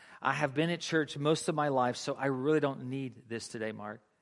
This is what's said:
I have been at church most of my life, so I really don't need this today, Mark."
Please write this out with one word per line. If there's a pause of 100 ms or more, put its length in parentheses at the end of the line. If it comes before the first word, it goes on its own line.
(220)
I
have
been
at
church
most
of
my
life,
so
I
really
don't
need
this
today,
Mark." (200)